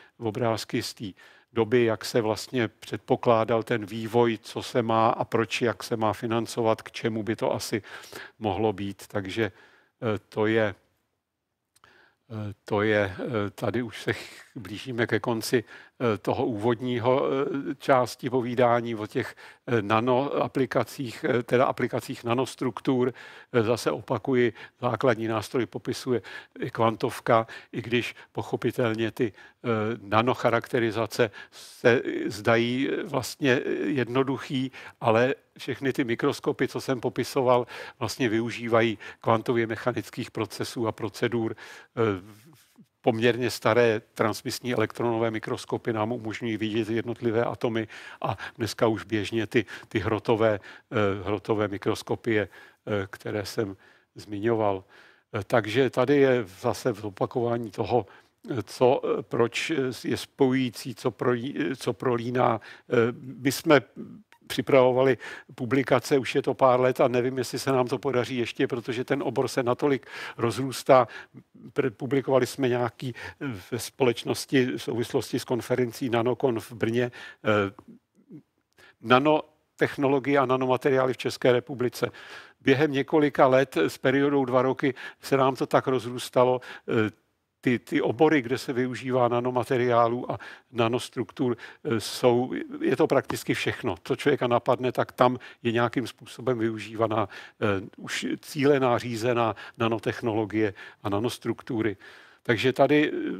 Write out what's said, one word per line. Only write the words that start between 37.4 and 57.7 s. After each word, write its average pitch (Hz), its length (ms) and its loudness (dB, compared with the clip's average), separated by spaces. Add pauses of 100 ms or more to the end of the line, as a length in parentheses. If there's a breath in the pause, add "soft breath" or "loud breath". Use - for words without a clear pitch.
vlastně 120 300 -2
využívají 113 680 0 (220 loud breath)
kvantově 117 460 0
mechanických 110 640 -6
procesů 113 560 -6
a 107 60 0
procedur. 113 640 -4 (400 loud breath)
Eh, 104 540 -4 (520)
poměrně 117 480 2
staré 117 500 4 (140)
transmisní 120 600 -2
elektronové 113 560 0
mikroskopy 113 640 -6
nám 107 200 -2
umožňují 113 440 -6
vidět 110 340 -2
jednotlivé 113 540 -2
atomy 113 440 -2 (340 loud breath)
a - 140 -2 (200 loud breath)
dneska 113 300 0
už 110 180 2
běžně 107 420 -2
ty, 110 180 2 (240 loud breath)
ty - 100 -2
hrotové, 107 600 2
eh, 101 640 -4
hrotové 104 440 0
mikroskopie, 104 800 -2
eh, - 600 -8
které 107 360 -8
jsem 98 300 -4 (380 soft breath)
zmiňoval. 104 720 -2 (500 soft breath)
Eh, 104 100 -4
takže 120 460 2
tady 131 260 2
je 131 280 4 (160)
zase 123 320 -2
zopakování 117 800 -4